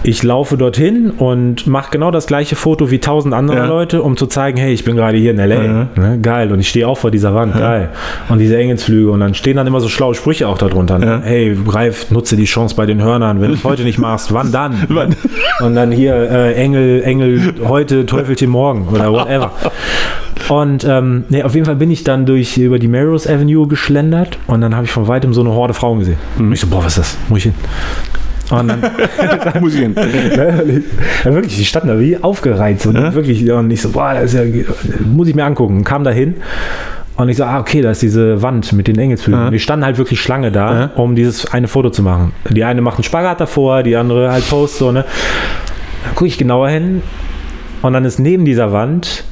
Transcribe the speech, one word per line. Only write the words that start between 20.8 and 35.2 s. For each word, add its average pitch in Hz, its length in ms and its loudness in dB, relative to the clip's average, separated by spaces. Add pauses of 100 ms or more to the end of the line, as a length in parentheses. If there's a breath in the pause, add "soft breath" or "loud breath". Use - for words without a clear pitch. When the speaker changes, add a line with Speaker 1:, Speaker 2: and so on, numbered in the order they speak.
Speaker 1:
ähm, 127 440 0
nee, 143 140 0
auf 127 100 0
jeden 160 120 2
Fall 151 100 0
bin 156 160 2
ich 160 120 -2
dann 135 220 0
durch, 127 320 2
über 123 220 2
die 117 80 2
Melrose 151 440 0
Avenue 147 360 2
geschlendert 156 720 0 (100)
und 113 140 2
dann 113 140 0
hab 123 80 -2
ich 117 80 -4
von 110 160 0
weitem 127 260 0
so 120 80 2
eine 120 100 2
Horde 120 220 0
Frauen 117 260 -2
gesehen. 90 180 0 (200)
Speaker 2:
Mhm. 113 100 2
Speaker 1:
Und 110 60 2
ich - 60 -4
so, 90 80 -2
boah, 92 160 0
was 82 140 0
ist - 20 2
das? - 180 -2 (120)
Muss 110 100 2
ich 92 60 -4
hin? 110 80 2 (960 loud breath)
Und 120 180 0
dann 113 140 -2 (400)
Speaker 2:
<laughs> 180 400 0
Muss 160 140 0
ich 143 60 0
hin. 117 140 0
Speaker 1:
<laughs> 160 1300 0
Ja, 135 100 2
wirklich, 165 240 0
die 101 80 0
standen 160 240 -2
da 110 100 2
wie 156 180 2
aufgereizt 110 680 0
und 107 80 2
Speaker 2:
Ja? 147 180 0
Speaker 1:
wirklich, 120 360 0
und 117 220 2
ich 113 100 -2
so, 123 80 -4
boah, 139 240 -2
das 123 200 0
ist 127 60 2 (160)
ja, 120 80 0 (420)
muss 147 220 2